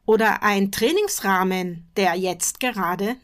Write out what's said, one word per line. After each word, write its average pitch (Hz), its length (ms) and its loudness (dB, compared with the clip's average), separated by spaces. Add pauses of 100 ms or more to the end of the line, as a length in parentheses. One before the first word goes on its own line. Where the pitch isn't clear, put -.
oder 220 360 4
ein 196 300 2
Trainingsrahmen, 185 1120 0 (100)
der 185 180 2
jetzt 180 460 -4
gerade 202 640 -2